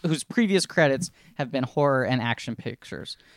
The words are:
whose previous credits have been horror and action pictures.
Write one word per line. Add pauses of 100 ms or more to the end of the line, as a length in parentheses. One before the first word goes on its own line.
whose
previous
credits (240)
have
been
horror
and
action
pictures. (200)